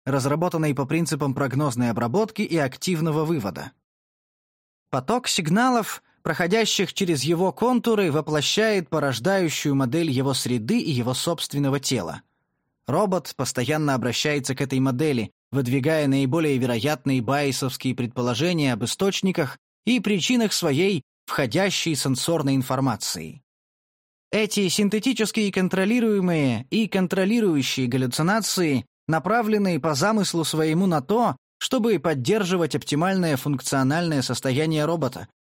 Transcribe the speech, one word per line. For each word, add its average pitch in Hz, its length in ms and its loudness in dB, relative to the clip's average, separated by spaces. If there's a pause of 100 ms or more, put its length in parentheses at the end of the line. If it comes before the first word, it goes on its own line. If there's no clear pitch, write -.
разработанной 147 720 0
по 139 100 -2
принципам 151 480 0
прогнозной 123 560 0
обработки 120 540 0
и 165 140 -2
активного 156 680 0
вывода. 101 460 -4 (1200)
Поток 214 360 -2
сигналов, 214 760 0 (220)
проходящих 180 720 0
через 165 300 0
его 170 280 2
контуры, 226 600 2
воплощает 156 800 0
порождающую 147 840 0
модель 143 340 0
его 131 240 0
среды 123 460 0
и - 120 -2
его 123 220 0
собственного 143 680 -2
тела. 87 440 -4 (640)
Робот 185 480 0
постоянно 143 580 -2
обращается 127 640 -2
к 151 60 -4
этой 135 180 -2
модели, 131 520 0 (200)
выдвигая 139 560 2
наиболее 139 500 2
вероятные 127 640 0
байесовские 131 720 -2
предположения 123 800 0
об 107 100 -4
источниках 185 760 -2 (260)
и 240 140 2
причинах 208 540 0
своей 170 500 0 (240)
входящей 160 680 0
сенсорной 139 600 0
информации. 127 880 -2 (880)
Эти 202 380 0
синтетические 208 800 0
контролируемые 185 1200 2
и 220 160 2
контролирующие 185 1000 2
галлюцинации 151 1000 0 (220)
направлены 196 720 2
по 156 140 0
замыслу 180 500 2
своему 160 440 2
на 156 140 2
то, 208 340 0 (240)
чтобы 220 400 0
поддерживать 170 720 0
оптимальное 165 640 0
функциональное 143 840 0
состояние 147 640 0
робота, 147 420 -2 (180)